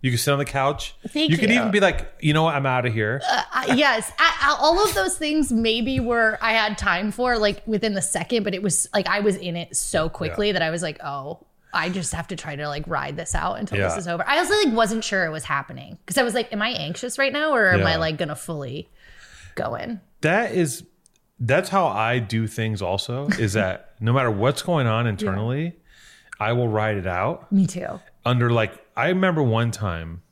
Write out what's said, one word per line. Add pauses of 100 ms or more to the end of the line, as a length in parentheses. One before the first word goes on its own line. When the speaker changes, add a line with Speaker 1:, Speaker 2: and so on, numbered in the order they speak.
Speaker 1:
You
can
sit
on
the
couch. (140)
Speaker 2:
Thank
Speaker 1:
You
can
Speaker 2:
you.
Speaker 1:
even
be
like,
"You
know
what?
I'm
outta
here."
Speaker 2:
Uh, (100)
I,
yes.
I,
I,
all
of
those
things
maybe
were,
I
had
time
for,
like,
within
the
second,
but
it
was,
like,
I
was
in
it
so
quickly
Speaker 1:
Yeah.
Speaker 2:
that
I
was
like,
"Oh, (260)
I
just
have
to
try
to,
like,
ride
this
out
until
this
Speaker 1:
Yeah.
Speaker 2:
is
over."
I
also, (100)
like,
wasn't
sure
it
was
happening, (100)
'cause
I
was
like,
"Am
I
anxious
right
now,
or
am
I,
Speaker 1:
Yeah.
Speaker 2:
like,
gonna
fully (640)
go
in?" (220)
Speaker 1:
That
is, (560)
that's
how
I
do
things
also, (100)
is
that
Speaker 2:
<laughs>
Speaker 1:
no
matter
what's
going
on
Speaker 2:
Yeah.
Speaker 1:
internally, (640)
I
will
ride
it
out.
Speaker 2:
Me
too. (240)
Speaker 1:
Under,
like, (240)
I
remember
one
time